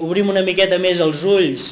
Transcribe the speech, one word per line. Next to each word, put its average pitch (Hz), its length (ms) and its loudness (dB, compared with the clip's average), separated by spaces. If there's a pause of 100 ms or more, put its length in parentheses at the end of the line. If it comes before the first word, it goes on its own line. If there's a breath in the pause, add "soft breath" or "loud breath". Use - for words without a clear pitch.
obrim 185 320 0
una 190 100 0
miqueta 185 380 0
més 180 220 0
els 156 200 -2
ulls 190 500 0